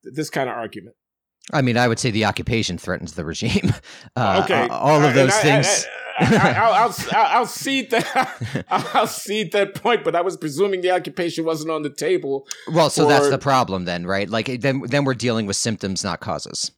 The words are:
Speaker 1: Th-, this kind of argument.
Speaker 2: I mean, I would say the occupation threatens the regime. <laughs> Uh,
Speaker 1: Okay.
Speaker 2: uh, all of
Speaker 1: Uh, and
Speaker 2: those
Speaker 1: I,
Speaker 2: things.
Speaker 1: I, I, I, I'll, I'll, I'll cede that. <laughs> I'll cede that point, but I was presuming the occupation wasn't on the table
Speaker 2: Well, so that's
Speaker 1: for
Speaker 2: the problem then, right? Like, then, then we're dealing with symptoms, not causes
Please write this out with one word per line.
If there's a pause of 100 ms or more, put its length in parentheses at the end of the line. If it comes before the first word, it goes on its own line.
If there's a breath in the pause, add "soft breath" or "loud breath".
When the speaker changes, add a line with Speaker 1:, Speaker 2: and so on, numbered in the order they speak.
Speaker 1:
Th-,
this
kind
of
argument. (560)
Speaker 2:
I
mean,
I
would
say
the
occupation
threatens
the
regime.
<laughs>
Uh,
Speaker 1:
Okay.
Speaker 2:
uh,
all
of
Speaker 1:
Uh,
and
Speaker 2:
those
Speaker 1:
I,
Speaker 2:
things. (320)
Speaker 1:
I,
I,
I,
I'll, (180)
I'll, (120)
I'll
cede
that.
<laughs>
I'll
cede
that
point,
but
I
was
presuming
the
occupation
wasn't
on
the
table (240 loud breath)
Speaker 2:
Well,
so
that's
Speaker 1:
for
Speaker 2:
the
problem
then,
right?
Like,
then,
then
we're
dealing
with
symptoms,
not
causes